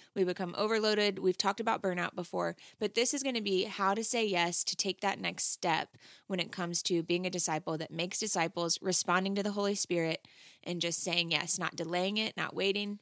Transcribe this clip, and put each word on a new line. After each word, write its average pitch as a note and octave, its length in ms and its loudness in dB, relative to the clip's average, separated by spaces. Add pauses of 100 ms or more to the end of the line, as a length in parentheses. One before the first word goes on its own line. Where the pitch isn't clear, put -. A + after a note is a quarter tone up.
(140)
we F#3+ 100 2
become F3 320 -2
overloaded. G#3+ 640 2
We've F#3 180 2
talked G3+ 240 0
about A3 220 0
burnout F3+ 320 -2
before, F3 420 -4 (220)
but G#3+ 160 -2
this B3 180 2
is C#4 100 -2
gonna B3 200 -2
be G3 220 2
how G3 280 0
to A3 100 0
say A3+ 220 2
yes F3 400 2
to - 100 -2
take - 280 -2
that - 180 0
next - 320 0
step - 460 0 (280)
when F#3 140 -2
it E3 100 -4
comes F3 340 -2
to E3+ 180 2
being F3 240 0
a F3+ 40 -2
disciple D#3+ 460 -2
that D#3 140 -8
makes E3+ 280 -4
disciples, F3 640 0
responding F#3+ 540 2
to G3 80 0
the G3+ 100 -2
Holy G3+ 220 0
Spirit, E3 520 -2 (380)
and F3 160 -4
just E3+ 220 0
saying E3+ 280 0
yes, D#3+ 280 0
not E3 180 -4
delaying F3+ 400 -2
it, A3 220 -2
not D#3+ 160 -4
waiting, G3+ 460 -2